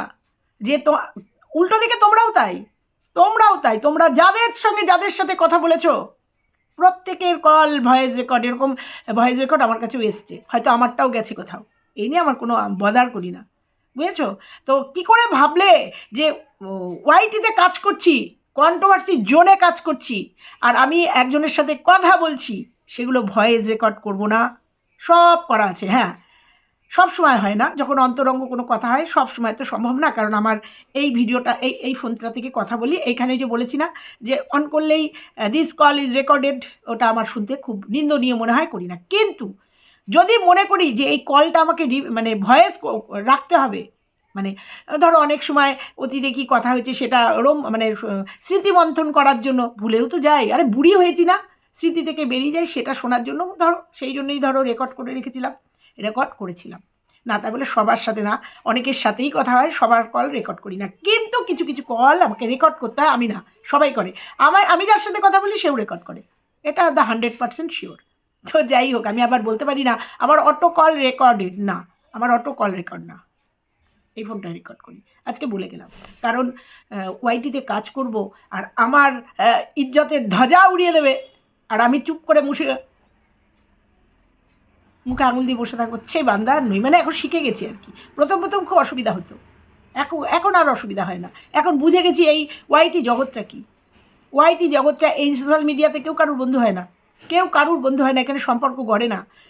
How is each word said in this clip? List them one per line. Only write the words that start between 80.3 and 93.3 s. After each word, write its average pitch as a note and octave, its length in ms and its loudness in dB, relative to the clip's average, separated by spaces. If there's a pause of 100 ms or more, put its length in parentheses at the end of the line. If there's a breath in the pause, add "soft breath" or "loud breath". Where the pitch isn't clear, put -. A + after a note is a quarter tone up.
উড়িয়ে F4+ 240 2
দেবে, C#4+ 360 2 (420)
আর A3 100 0
আমি A#3+ 200 2
চুপ D#4+ 260 -6
করে D4+ 160 4
মুছে, C#4 340 -2 (2250)
মুখে B3+ 160 -2
আঙুল B3+ 220 0
দিয়ে B3 120 -2
বসে A#3 200 -8
থাকবো, A#3 200 -6 (100)
সেই D#4+ 160 -2
বান্দা A3 300 2
আর G#3 100 0
নই। G3 160 0
মানে C#4 180 4
এখন D#4+ 140 0
শিখে D#4+ 280 -4
গেছি B3 280 -4
আর - 140 -16
কি। - 100 -20 (240 loud breath)
প্রথম D4+ 240 0
প্রথম F#4+ 260 -4
খুব F#4 120 -2
অসুবিধা B3+ 340 0
হতো, - 240 -10 (580)
এখন, C#4+ 300 -6
এখন F4+ 320 0
আর D#4+ 140 4
অসুবিধা G3+ 360 -4
হয় F3+ 120 -8
না। F3 120 -14 (240 soft breath)
এখন D4+ 240 2
বুঝে E4 260 4
গেছি E4+ 260 2
এই D4+ 180 0 (220 loud breath)
ওয়াইটি D#4+ 320 2
জগৎটা A#3+ 420 -4